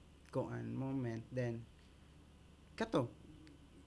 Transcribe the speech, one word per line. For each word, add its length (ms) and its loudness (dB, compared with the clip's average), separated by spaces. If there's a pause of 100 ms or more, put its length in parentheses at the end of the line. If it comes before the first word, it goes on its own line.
(280)
kuan 480 2
moment, 540 2
then 340 2 (1120)
kato, 320 6 (800)